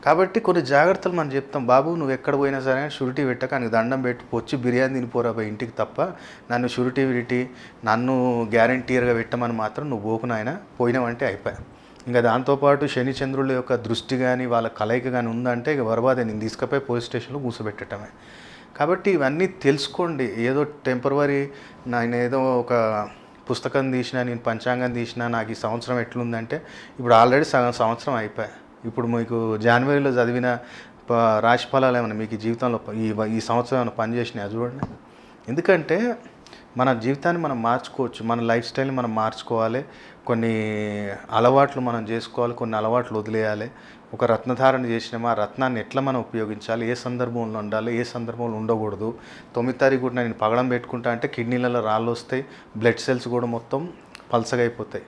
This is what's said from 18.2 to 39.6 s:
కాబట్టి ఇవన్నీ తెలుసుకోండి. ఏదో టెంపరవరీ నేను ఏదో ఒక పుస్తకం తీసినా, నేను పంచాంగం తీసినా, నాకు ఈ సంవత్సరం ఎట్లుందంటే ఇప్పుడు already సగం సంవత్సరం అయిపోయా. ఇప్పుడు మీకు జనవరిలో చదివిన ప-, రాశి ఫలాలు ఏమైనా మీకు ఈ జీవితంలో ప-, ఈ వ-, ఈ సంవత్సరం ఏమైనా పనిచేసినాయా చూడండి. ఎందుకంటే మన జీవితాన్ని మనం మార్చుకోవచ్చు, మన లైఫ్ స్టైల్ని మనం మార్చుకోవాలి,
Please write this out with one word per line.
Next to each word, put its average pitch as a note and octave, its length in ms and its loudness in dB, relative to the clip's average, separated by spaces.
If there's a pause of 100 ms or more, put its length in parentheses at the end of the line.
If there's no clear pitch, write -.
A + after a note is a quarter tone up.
కాబట్టి F3 340 2
ఇవన్నీ D#3 360 2
తెలుసుకోండి. C#3+ 880 0
ఏదో C3 260 2
టెంపరవరీ C#3 840 0 (380)
నేను A#2+ 280 0
ఏదో B2 440 2
ఒక A#2+ 140 0 (760)
పుస్తకం C3 400 0
తీసినా, B2+ 320 -2
నేను A#2+ 160 -4
పంచాంగం B2 540 -2
తీసినా, A#2+ 340 -4
నాకు A2+ 240 -2
ఈ G#2+ 40 -4
సంవత్సరం A#2+ 440 -2
ఎట్లుందంటే A#2 640 -6 (380)
ఇప్పుడు A#2+ 140 6
already B2 300 8
సగం B2 280 2
సంవత్సరం A2+ 420 0
అయిపోయా. A2 340 -4 (380)
ఇప్పుడు A#2 220 -4
మీకు A2+ 500 0
జనవరిలో C3 520 4
చదివిన B2 480 2 (520)
ప-, A2+ 300 4
రాశి A#2 340 4
ఫలాలు C3 240 4
ఏమైనా A2+ 180 -2
మీకు A2 200 -6
ఈ - 20 -6
జీవితంలో A#2 400 -2
ప-, G#2+ 160 -8
ఈ A2 180 0
వ-, G#2+ 140 0
ఈ A2 140 0
సంవత్సరం A#2+ 380 0
ఏమైనా A#2+ 140 0
పనిచేసినాయా A2+ 580 -4
చూడండి. A#2+ 340 -6 (640)
ఎందుకంటే E3+ 680 2 (600)
మన C3 160 4
జీవితాన్ని C#3+ 500 0
మనం C3+ 180 -2
మార్చుకోవచ్చు, A#2+ 640 -2
మన A#2 160 0
లైఫ్ A#2 260 2
స్టైల్ని C3+ 280 -2
మనం A#2+ 200 -2
మార్చుకోవాలి, A2+ 680 -2 (420)